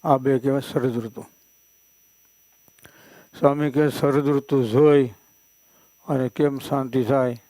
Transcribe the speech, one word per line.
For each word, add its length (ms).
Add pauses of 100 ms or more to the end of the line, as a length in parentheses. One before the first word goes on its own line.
આ 140
બે 220
કહેવાય 220
શરદ 440
ઋતુ. 200 (2250)
સ્વામી 320
કહે, 180
"શરદ 400
ઋતુ 340
જોઈ 500 (960)
અને 220
કેમ 280
શાંતિ 460
થાય 460